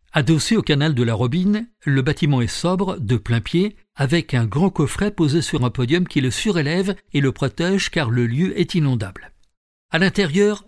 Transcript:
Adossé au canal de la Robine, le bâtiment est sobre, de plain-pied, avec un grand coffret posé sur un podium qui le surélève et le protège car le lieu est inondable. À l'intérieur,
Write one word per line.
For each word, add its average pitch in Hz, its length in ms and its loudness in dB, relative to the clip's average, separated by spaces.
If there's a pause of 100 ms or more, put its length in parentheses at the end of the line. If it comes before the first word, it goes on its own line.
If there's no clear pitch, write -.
(120)
Adossé 156 460 2
au 170 40 2
canal 147 320 0
de 120 80 2
la 117 120 2
Robine, 180 540 0 (180)
le 135 160 2
bâtiment 139 400 0
est 110 60 0
sobre, 185 520 -2
de 120 160 -2
plain-pied, 143 600 -2 (200)
avec 156 380 0
un 120 100 2
grand 143 240 2
coffret 185 420 0
posé 160 300 2
sur 135 240 -2
un 123 60 0
podium 151 360 0
qui - 140 -2
le 131 100 0
surélève 180 680 -2 (180)
et 143 80 2
le 135 100 0
protège 175 580 -2
car 143 200 -2
le 120 160 2
lieu 143 340 -2
est - 140 -2
inondable. 127 560 -2 (600)
À 165 80 0
l'intérieur, 196 680 2